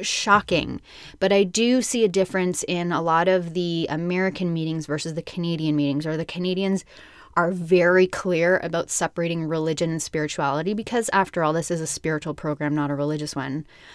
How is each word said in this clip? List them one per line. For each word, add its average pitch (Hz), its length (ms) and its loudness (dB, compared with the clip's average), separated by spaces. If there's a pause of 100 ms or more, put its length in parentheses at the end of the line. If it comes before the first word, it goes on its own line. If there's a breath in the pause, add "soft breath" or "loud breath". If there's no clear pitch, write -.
shocking. - 800 2 (400 loud breath)
But 190 140 4
I 202 100 6
do 233 380 2
see 226 240 2
a - 20 4
difference 185 640 0
in 175 240 -2
a 165 80 0
lot 165 260 4
of 180 260 2
the 170 360 -2
American 180 640 0
meetings 160 320 -4
versus 151 300 -6
the 165 60 -6
Canadian 160 540 -2
meetings, 143 300 0
or 160 100 -2
the 160 80 -4
Canadians 185 640 -2 (500 loud breath)
are - 160 2
very 180 560 4
clear 180 560 2
about 165 260 -4
separating 170 540 -2
religion 160 460 0
and 160 120 -2
spirituality 151 720 -2
because, 226 380 -2
after 185 320 0
all, 151 80 4
this 160 180 -2
is 170 120 -2
a 160 60 -4
spiritual 156 460 -4
program, 147 400 -4
not 147 180 0
a 143 40 -2
religious 147 400 -4
one. 139 300 -6 (300 loud breath)